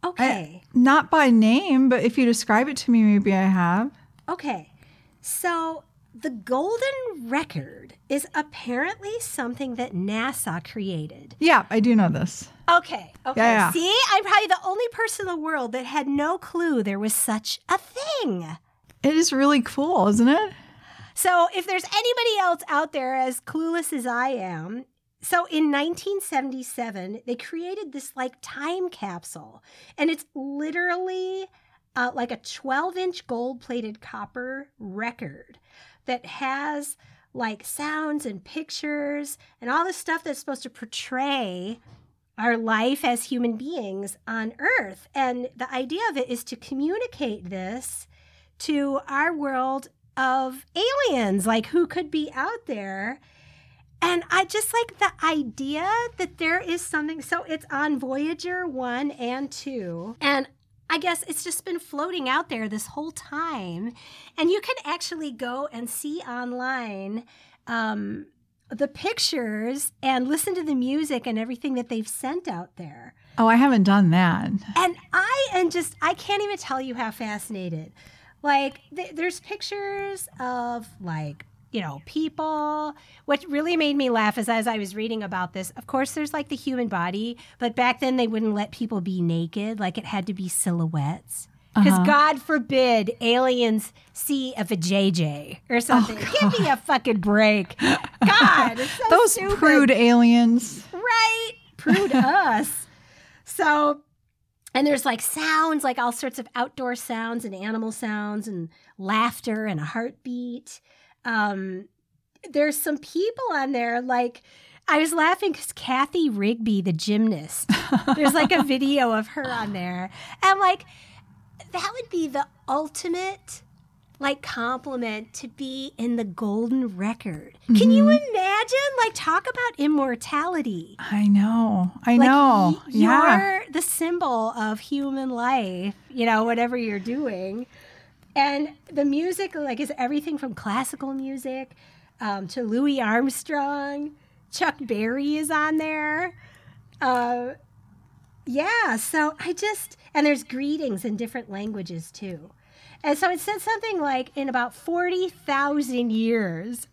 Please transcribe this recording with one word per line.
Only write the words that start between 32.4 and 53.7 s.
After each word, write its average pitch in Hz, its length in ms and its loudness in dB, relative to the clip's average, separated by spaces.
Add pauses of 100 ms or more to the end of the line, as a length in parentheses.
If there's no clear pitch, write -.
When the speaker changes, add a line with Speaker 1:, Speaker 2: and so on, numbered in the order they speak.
Speaker 1:
gold-plated 240 760 -6
copper 254 680 -10 (100)
record 208 800 -10 (460)
that 247 220 -6
has, 285 720 -6 (360)
like, 220 320 -8
sounds 302 600 -4
and 196 180 -10
pictures 294 960 -6 (220)
and 240 100 -6
all 311 140 2
this 370 120 -6
stuff 330 260 -4
that's 294 160 -8
supposed 269 260 -8
to 247 60 -12
portray 240 1080 -6 (600)
our 233 180 2
life 226 480 0
as 240 200 0
human 240 320 -2
beings 214 600 -8 (100)
on 226 300 -6
Earth. 277 560 -2
And 247 420 -2
the 254 160 -8
idea 269 380 -4
of 294 80 -6
it 254 100 -4
is 240 160 -6
to - 120 -12
communicate 285 920 -4
this 190 580 -10 (520)
to 285 500 0
our 294 260 0
world 269 540 -4 (280)
of 262 500 -2 (440)
aliens, 202 360 2
like, 226 200 2
who 339 200 2
could 349 240 -6
be 311 240 -4
out 427 320 -4
there. 202 540 -6 (840)